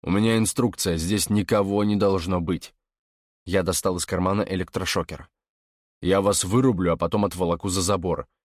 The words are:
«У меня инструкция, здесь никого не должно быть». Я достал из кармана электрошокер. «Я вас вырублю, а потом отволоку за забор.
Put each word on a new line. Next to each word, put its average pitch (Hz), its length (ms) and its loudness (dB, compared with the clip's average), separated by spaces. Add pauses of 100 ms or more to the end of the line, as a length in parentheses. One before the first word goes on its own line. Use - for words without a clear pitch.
«У 82 80 -4
меня 110 260 2
инструкция, 104 600 0
здесь 90 340 -2
никого 104 520 2
не 104 120 0
должно 95 460 0
быть». 82 340 -4 (720)
Я 92 180 0
достал 90 340 -2
из - 80 -4
кармана 95 380 0
электрошокер. 92 880 -4 (720)
«Я 95 200 2
вас 101 220 2
вырублю, 95 500 2
а 78 40 0
потом 101 280 0
отволоку 87 440 -2
за 92 120 0
забор. 87 460 -2 (180)